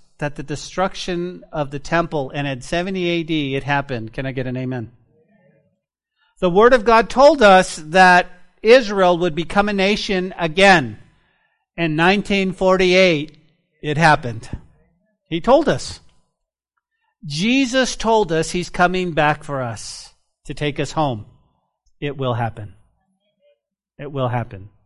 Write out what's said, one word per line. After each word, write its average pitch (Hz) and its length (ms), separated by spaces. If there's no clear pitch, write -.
that 147 180
the 151 80
destruction 180 1080
of 147 200
the 143 80
temple, 156 520
and 143 140
at 135 180
seventy 180 420
A 170 180
D 151 320
it 131 80
happened. 135 480
Can 135 140
I 135 80
get 127 140
an 127 100
amen? 127 340
The 180 100
Word 214 240
of 240 100
God 226 260
told 285 320
us 185 360
that 180 520
Israel 202 580
would 175 140
become 190 360
a 208 40
nation 190 640
again. 170 600
In 160 180
nineteen 190 560
forty-eight, 185 840
it 151 160
happened. 143 500
He 165 140
told 277 260
us. - 340
Jesus 233 680
told 214 360
us 160 200
he's 180 180
coming 180 440
back 151 300
for 139 180
us - 520
to 151 80
take 147 260
us 143 120
home. 131 340
It 143 160
will 131 200
happen. 110 400
It 143 140
will 135 160
happen. 117 420